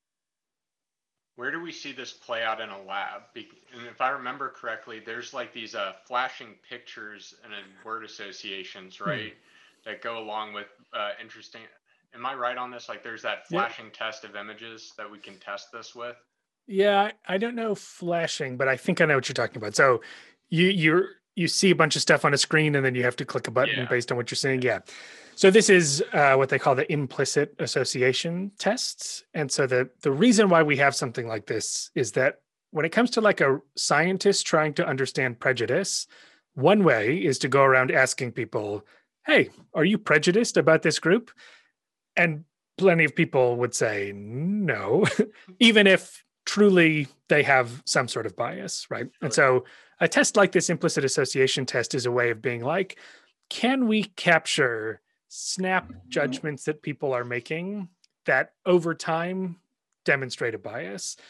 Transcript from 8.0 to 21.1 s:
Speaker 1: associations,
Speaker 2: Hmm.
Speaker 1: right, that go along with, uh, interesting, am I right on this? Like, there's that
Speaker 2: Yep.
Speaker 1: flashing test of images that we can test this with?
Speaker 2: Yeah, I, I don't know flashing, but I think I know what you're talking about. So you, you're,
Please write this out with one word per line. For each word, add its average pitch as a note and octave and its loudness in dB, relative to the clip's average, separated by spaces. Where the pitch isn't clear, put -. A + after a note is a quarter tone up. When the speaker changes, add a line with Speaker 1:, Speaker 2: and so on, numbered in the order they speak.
Speaker 1:
associations, F#2+ -16
Speaker 2:
Hmm. G2+ -14
Speaker 1:
right, G#2+ -10
that G#2+ -14
go A#2 -10
along G#2+ -10
with, G#2 -12
uh, G#2 -6
interesting, A2+ -20
am A#2+ -16
I C3+ -8
right B2 -6
on B2 -8
this? B2 -16
Like, G#2+ -14
there's A2+ -14
that G#2+ -6
Speaker 2:
Yep. - -20
Speaker 1:
flashing A#2 -6
test A2 -10
of G#2 -18
images G#2+ -16
that G#2 -14
we G#2 -20
can G2 -20
test G2+ -14
this A2+ -18
with? A#2+ -12
Speaker 2:
Yeah, G3+ 2
I, F3+ -4
I G3 -2
don't A#3+ -4
know A3+ -4
flashing, E3 -6
but C3 -2
I C3 0
think - -2
I E3+ 6
know D3+ 2
what B2+ -2
you're C#3 -8
talking A#2+ -6
about. G#2+ -10
So C3 4
you, E3+ 2
you're, F3+ 2